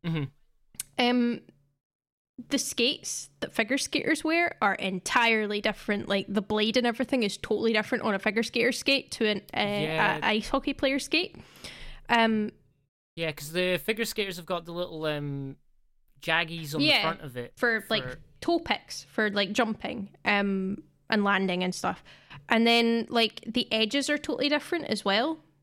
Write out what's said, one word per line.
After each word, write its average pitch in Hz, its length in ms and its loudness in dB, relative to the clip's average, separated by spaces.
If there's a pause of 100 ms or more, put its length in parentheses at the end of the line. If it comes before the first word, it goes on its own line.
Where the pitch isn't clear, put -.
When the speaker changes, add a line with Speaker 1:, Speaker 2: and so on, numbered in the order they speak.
Speaker 1:
Mm-hmm. 160 180 -2 (720)
Speaker 2:
Um, 240 420 2 (1080)
the 277 100 0
skates - 720 -4 (100)
that - 140 -8
figure 233 240 0
skaters - 460 -2
wear 339 360 0
are 202 140 2
entirely 208 880 0
different. 208 480 -2
Like, 196 200 0
the 208 140 0
blade 214 340 2
and 247 100 4
everything 240 360 0
is 202 140 -2
totally - 360 0
different 214 300 0
on 220 120 2
a 190 40 0
figure 208 240 0
skater 233 300 2
skate - 400 0
to 220 160 0
an, 208 100 0 (180)
uh, - 40 0
Speaker 1:
Yeah. 202 600 0
Speaker 2:
a - 60 0
ice 214 220 0
hockey 262 260 0
player 277 240 0
skate. - 380 -2 (720)
Um, 226 420 4 (640)
Speaker 1:
Yeah, 165 160 -4
'cause 147 220 -10
the 180 260 2
figure 220 260 -2
skaters 196 320 -4
have 170 100 -12
got 170 180 -4
the 170 80 -12
little, 170 340 -6
um, 143 500 -4 (640)
jaggies 165 540 -2
on 156 60 2
Speaker 2:
Yeah, 294 160 6
Speaker 1:
the 214 60 2
front 165 180 -2
of 131 160 -10
it 120 200 -8
Speaker 2:
for, 226 320 0
like, 214 140 0
Speaker 1:
for 127 160 -8 (220)
Speaker 2:
toe 339 180 2
picks, - 460 -4
for, 214 260 0
like, 202 220 0
jumping, 220 560 -2 (160)
um, 202 580 0 (280)
and 214 120 2
landing 190 400 2
and 180 100 0
stuff. - 300 -4 (460)
And 226 180 4
then, 233 440 4
like, 226 360 2
the 240 260 -2
edges 226 380 0
are 294 80 2
totally 294 300 -2
different 277 380 -2
as - 180 -2
well 240 340 2 (240)